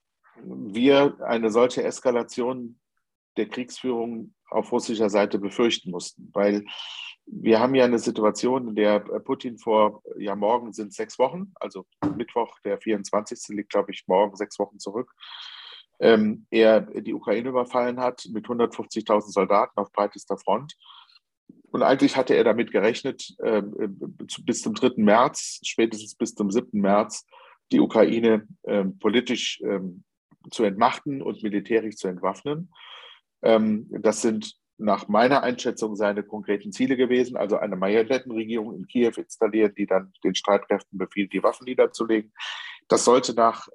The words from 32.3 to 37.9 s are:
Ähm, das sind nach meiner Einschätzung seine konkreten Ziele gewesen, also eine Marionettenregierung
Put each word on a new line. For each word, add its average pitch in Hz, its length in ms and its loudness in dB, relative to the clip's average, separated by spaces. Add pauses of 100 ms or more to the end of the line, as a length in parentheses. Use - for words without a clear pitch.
Ähm, 110 440 4 (140)
das 107 200 0
sind 110 340 -2 (220)
nach 104 320 -2
meiner 123 340 4
Einschätzung 113 520 -4
seine 101 280 -2
konkreten 104 480 -6
Ziele 131 240 -2
gewesen, 123 420 0
also 104 200 0
eine 101 180 -4
Marionettenregierung 110 960 -2